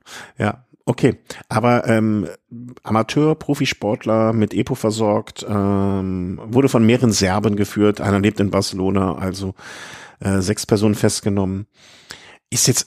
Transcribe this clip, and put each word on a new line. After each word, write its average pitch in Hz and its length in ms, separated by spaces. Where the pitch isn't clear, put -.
Ja, - 260
okay. 131 340
Aber, 120 400
ähm, 107 400
Amateur, 147 500
Profisportler 110 1000
mit 107 220
Epo 117 220
versorgt, 110 720
ähm, 98 960
wurde 131 240
von 113 180
mehreren 120 240
Serben 101 460
geführt. 104 440
Einer 101 200
lebt 104 180
in 101 140
Barcelona, 95 640
also, 95 400
äh, 98 200
sechs 95 240
Personen 104 300
festgenommen. 98 720
Ist - 180
jetzt, - 180